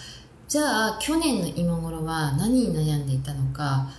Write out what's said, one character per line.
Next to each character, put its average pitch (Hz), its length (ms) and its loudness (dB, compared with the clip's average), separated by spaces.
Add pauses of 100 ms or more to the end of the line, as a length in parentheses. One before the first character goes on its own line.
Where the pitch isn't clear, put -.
(460)
じ 294 140 0
ゃ 220 340 2
あ - 80 -10
去 311 140 0
年 277 260 2
の 160 60 -2
今 170 280 0
頃 165 280 -4
は 160 320 0
何 226 320 4
に 175 40 0
悩 156 260 2
ん 139 80 -2
で 135 80 0
い 131 40 2
た 135 160 -6
の 135 180 0
か、 135 360 0 (100)